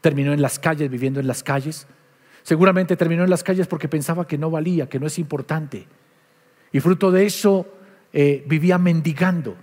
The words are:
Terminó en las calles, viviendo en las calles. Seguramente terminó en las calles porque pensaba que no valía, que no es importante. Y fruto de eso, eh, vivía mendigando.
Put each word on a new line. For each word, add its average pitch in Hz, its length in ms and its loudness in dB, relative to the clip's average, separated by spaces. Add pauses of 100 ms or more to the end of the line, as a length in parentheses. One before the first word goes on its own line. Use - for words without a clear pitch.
Terminó 143 320 2
en 147 80 0
las 131 180 -2
calles, 151 300 -2
viviendo 131 300 -4
en 131 80 -4
las - 160 -6
calles. 139 440 -6 (560)
Seguramente 180 520 2
terminó 165 280 0
en 185 60 2
las 185 140 0
calles 185 240 -2
porque 156 200 -6
pensaba 160 380 -4
que 156 120 -6
no 160 120 -4
valía, 160 380 -2
que 131 120 -6
no 151 80 -4
es 151 120 -6
importante. 147 680 -6 (840)
Y 135 80 2
fruto 185 320 2
de 190 140 4
eso, 196 420 2 (460)
eh, 143 340 2
vivía 160 300 2
mendigando. 165 840 0